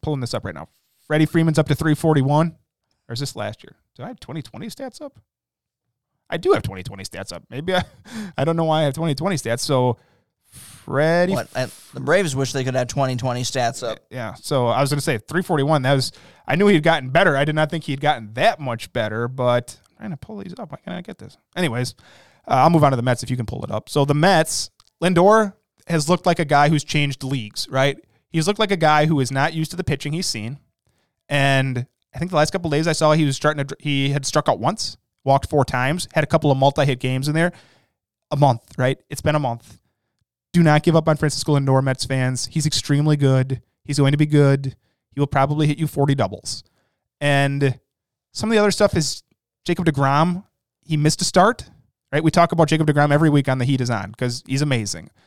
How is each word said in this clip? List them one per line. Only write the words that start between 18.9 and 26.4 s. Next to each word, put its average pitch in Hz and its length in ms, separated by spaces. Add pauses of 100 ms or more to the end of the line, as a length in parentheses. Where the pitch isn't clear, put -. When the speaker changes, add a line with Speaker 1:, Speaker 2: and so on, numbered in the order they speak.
Speaker 1:
better, 113 340
but 123 500 (120)
I'm - 80
trying 214 140
to 147 60
pull - 200
these 190 200
up. 165 140
Why 143 120
can't 180 120
I 180 60
get - 160
this? - 200 (200)
Anyways, 127 380 (520)
uh, - 40
I'll 131 180
move 160 160
on 139 60
to 131 60
the 117 60
Mets 123 200
if 123 60
you 131 60
can 123 100
pull 123 200
it - 60
up. 107 180
So 143 160
the 147 100
Mets, 160 560 (320)
Lindor 196 500 (340)
has 156 200
looked 175 180
like 170 140
a 165 60